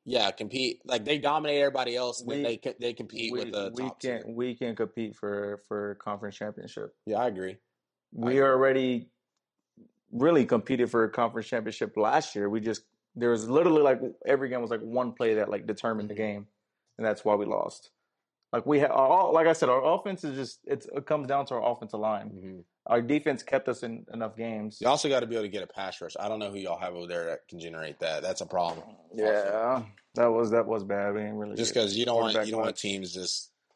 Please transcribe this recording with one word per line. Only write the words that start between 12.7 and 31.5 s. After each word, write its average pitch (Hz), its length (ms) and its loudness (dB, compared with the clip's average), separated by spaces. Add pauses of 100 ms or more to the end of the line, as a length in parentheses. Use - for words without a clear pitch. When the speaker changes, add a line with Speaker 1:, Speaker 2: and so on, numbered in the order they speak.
Speaker 2:
there 120 160 2
was 113 180 0
literally, 156 340 6
like, 131 180 6 (260)
every 135 220 4
game 123 140 -2
was, 110 80 -6
like, 113 120 -2
one 117 300 -2
play 113 220 2
that, 107 140 2
like, 101 160 -4
determined 107 460 -4
the 104 40 -8
Speaker 1:
Mm-hmm. 107 100 -2
Speaker 2:
game, 104 220 -6 (520)
and 113 80 -2
that's 107 180 0
why 104 120 4
we 101 100 0
lost. - 440 -4 (640)
Like, 117 140 0
we 143 140 6
ha-, 147 60 6
our, 135 460 6
like 160 140 6
I 165 60 8
said, 156 160 4
our 135 260 4
offense 190 300 -4
is 143 100 -4
just, 131 320 -8
it's, - 200 -4
it - 200 -8
comes 147 220 0
down 139 180 0
to 131 80 -6
our 117 180 2
offensive 110 280 -8
line. 107 300 -2
Speaker 1:
Mm-hmm. 95 280 -14 (280)
Speaker 2:
Our 120 140 4
defense 143 420 0
kept - 280 -2
us 117 120 -6
in 117 300 -10
enough 113 240 -8
games. 110 420 -8
Speaker 1:
You 113 100 2
also 147 200 4
gotta 127 180 2
be 117 100 -6
able 110 80 -2
to 104 40 -6
get 95 140 -8
a 87 40 -10
pass - 360 -10
rush. 82 180 -12
I 101 80 -4
don't 107 100 -2
know 104 120 -6
who 101 80 -8
y'all 87 200 -4
have 90 160 -6
over 87 120 -10
there 87 240 -4
that - 180 -8
can 87 100 -16
generate 80 420 -10
that. 80 220 -2
That's 92 200 -4
a 87 40 -8
problem. 85 380 -2 (300)
Speaker 2:
Yeah, 107 600 0
Speaker 1:
Also. 113 100 -4 (300)
Speaker 2:
that 120 100 6
was, 113 240 2
that 110 160 4
was 104 180 -2
bad. 101 300 -2
We 107 60 -2
didn't 107 180 -6
really 104 180 -8